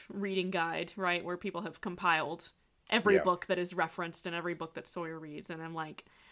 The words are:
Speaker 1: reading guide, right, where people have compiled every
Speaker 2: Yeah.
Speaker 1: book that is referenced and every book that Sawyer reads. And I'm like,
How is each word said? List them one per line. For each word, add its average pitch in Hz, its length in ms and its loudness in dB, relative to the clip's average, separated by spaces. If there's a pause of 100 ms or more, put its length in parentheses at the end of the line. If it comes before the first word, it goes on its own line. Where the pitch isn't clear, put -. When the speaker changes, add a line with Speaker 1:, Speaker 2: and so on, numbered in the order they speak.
Speaker 1:
reading 190 420 -2
guide, 165 460 -2
right, 175 280 0
where 175 120 -4
people 175 260 -6
have 160 180 -8
compiled 170 720 0 (380)
every 214 280 8
Speaker 2:
Yeah. - 60 8
Speaker 1:
book 180 240 4
that 175 120 2
is 180 160 -2
referenced 170 520 -2
and 170 80 -4
every 170 200 -2
book 165 200 -8
that - 120 -10
Sawyer 160 320 -6
reads. 151 320 -10
And 160 120 -6
I'm 165 120 -8
like, 156 300 -8 (280)